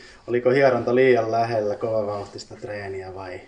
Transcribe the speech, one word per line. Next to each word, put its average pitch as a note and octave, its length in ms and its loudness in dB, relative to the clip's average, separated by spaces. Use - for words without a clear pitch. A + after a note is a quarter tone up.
Oliko A#2+ 220 2
hieronta B2 460 4
liian A#2+ 360 4
lähellä A2+ 440 0
kovavauhtista G#2 800 -6
treeniä G2 600 -12
vai F#2+ 320 -14